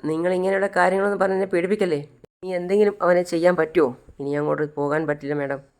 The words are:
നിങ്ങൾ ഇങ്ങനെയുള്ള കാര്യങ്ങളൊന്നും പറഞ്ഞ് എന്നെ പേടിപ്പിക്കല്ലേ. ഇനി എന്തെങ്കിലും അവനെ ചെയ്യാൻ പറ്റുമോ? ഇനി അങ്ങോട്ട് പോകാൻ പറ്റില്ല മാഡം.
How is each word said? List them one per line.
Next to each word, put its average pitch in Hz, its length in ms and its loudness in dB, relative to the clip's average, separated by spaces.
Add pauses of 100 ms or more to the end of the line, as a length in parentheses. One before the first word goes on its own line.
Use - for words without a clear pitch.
(100)
നിങ്ങൾ 165 280 0
ഇങ്ങനെയുള്ള 190 380 0
കാര്യങ്ങളൊന്നും 190 460 2
പറഞ്ഞ് 190 160 0
എന്നെ 190 160 -2
പേടിപ്പിക്കല്ലേ. 180 460 0 (420)
ഇനി 185 160 -8
എന്തെങ്കിലും 196 360 2 (100)
അവനെ 180 180 4 (100)
ചെയ്യാൻ 175 280 2
പറ്റുമോ? 156 280 2 (320)
ഇനി 139 100 -6 (100)
അങ്ങോട്ട് 151 260 -2 (120)
പോകാൻ 147 300 0
പറ്റില്ല 147 320 -4
മാഡം. 139 200 -4 (200)